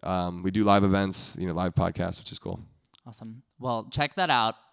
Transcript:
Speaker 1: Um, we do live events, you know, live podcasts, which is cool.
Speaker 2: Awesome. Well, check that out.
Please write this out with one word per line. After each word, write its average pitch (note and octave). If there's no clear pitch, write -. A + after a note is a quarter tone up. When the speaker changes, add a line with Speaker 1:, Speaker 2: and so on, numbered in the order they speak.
Speaker 1:
Um, F2+
we F#2+
do G#2
live G2+
events, G2
you F#2
know, E2+
live F2
podcasts, F2
which -
is -
cool. F#2
Speaker 2:
Awesome. A#2
Well, A#2+
check D3
that F#3
out. A#2